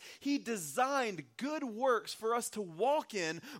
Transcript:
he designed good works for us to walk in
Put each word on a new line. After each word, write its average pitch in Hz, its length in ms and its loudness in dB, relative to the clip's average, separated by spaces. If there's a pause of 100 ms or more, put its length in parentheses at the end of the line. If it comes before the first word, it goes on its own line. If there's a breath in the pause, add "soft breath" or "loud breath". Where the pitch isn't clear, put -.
(200 loud breath)
he 277 180 2
designed 214 1000 0
good 302 260 -2
works 233 500 2
for 226 220 0
us 233 160 0
to 214 100 -4
walk 214 540 0
in 165 260 0 (180 loud breath)